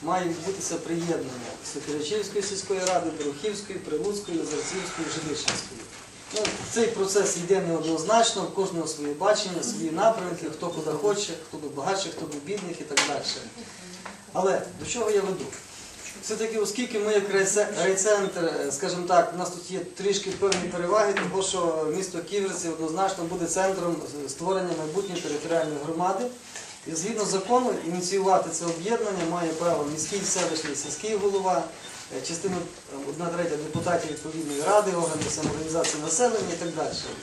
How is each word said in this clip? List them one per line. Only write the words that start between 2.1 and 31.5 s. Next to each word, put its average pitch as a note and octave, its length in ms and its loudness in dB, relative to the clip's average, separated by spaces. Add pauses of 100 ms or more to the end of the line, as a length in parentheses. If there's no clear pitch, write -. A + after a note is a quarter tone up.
сільської F#3+ 360 -2
ради, F3+ 300 4 (100)
Дорохівської, F3+ 600 -4
Прилуцької, F3 600 -2
Озерцівської, D#3 760 -4
Жидичинської. - 680 -2 (540)
Ну, G#3 60 2 (320)
цей A3+ 140 4
процес F#3 500 2
йде F3+ 240 4
неоднозначно, E3 800 4
в E3 120 -4
кожного E3+ 340 0
своє D3 260 -4
бачення, F3 500 2
свої D#3+ 280 -2
напрямки, F3+ 640 2
хто F3 160 -6
куди D#3 220 -4
хоче, F#3 420 2 (140)
хто D#3 100 -12
був D3 180 -8
багатший, F3 360 -2
хто - 140 -8
був D3 200 -8
бідний F#3 340 -6
і - 40 -8
так C#3+ 240 2
далі. C#3+ 160 -2 (1080)
Але F3+ 280 4 (180)
до D3+ 60 -8
чого G#3+ 260 0
я G3+ 100 6
веду? F#3 240 -2 (800)
Все-таки, A3 360 -2
оскільки A3 400 0
ми G#3+ 140 2
як G3+ 200 4
райце-, G3+ 340 4 (160)
райцентр, F#3+ 640 4
е, D3 260 0
скажімо F3 360 -2
так, E3+ 280 6
у - 20 -4
нас F3 120 -2
тут F3 220 -10
є F#3 80 -4
трішки F#3+ 520 -2
певні F3+ 380 2
переваги, F#3+ 440 4
тому F#3+ 300 0
що E3 440 0 (100)
місто F3+ 220 -4 (100)
Ківерці F#3+ 400 -2
однозначно E3 540 -2
буде E3 220 -2
центром F3 500 2 (340)
створення F3+ 480 0
майбутньої E3 440 -2
територіальної D3+ 640 0
громади. F3+ 400 0 (600)
І D#3+ 80 -6
згідно G#3 300 0
закону G3+ 480 4 (140)
ініціювати F3+ 640 4
це E3+ 160 -2
об'єднання F#3+ 680 0
має E3+ 220 0
право D#3+ 400 2
міський, F#3+ 280 -2
селищний, D#3+ 540 0
сільський G#3+ 400 -4
голова, F#3+ 480 2 (540)